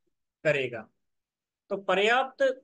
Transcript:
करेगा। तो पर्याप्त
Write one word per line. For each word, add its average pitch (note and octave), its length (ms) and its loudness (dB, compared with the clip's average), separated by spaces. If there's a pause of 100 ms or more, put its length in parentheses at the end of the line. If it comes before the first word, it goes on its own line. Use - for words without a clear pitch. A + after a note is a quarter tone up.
(440)
करेगा। C3 380 -2 (920)
तो G3 60 -2
पर्याप्त G#3+ 640 0 (220)